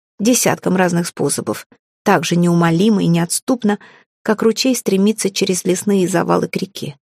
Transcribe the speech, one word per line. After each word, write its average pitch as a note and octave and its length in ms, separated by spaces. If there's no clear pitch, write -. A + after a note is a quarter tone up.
десятком G3 560
разных F3 320
способов, - 600
так F3+ 200
же F3 120
неумолимо F3 680
и E3 40
неотступно, G3+ 720
как A3 180
ручей A3+ 340
стремится G3 540
через - 360
лесные F#3 420
завалы F3 400
к - 80
реке. - 460